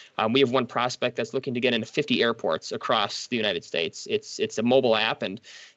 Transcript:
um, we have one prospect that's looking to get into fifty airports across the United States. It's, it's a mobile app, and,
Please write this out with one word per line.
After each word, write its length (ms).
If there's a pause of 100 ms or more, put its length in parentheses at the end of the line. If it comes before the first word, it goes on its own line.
(200)
um, 140
we 80
have 100
one 160
prospect 500
that's 180
looking 200
to 60
get 140
into 120
fifty 360
airports 500
across 560
the 80
United 280
States. 460
It's, 280
it's 200
a 40
mobile 340
app, 260
and, 180 (360)